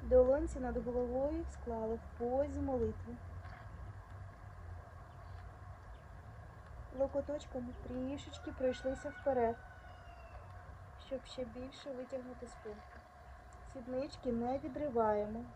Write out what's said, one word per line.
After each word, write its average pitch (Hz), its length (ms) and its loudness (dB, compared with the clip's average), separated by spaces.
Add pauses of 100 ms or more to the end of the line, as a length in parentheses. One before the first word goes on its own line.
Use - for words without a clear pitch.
(140)
Долонці 269 460 10
над 240 160 0
головою 247 760 2
склали 226 420 0
в - 240 -8
позі 277 420 4
молитви. 240 540 2 (3750)
Локоточками 277 760 0 (100)
трішечки 262 680 -4
пройшлися 262 580 2
вперед, 240 460 4 (1500)
щоб 262 180 -4
ще - 200 -4
більше 254 460 -8
витягнути 254 560 -4
спинку. - 520 -10 (760)
Сіднички 254 600 0
не 240 260 4
відриваємо. 233 840 4 (120)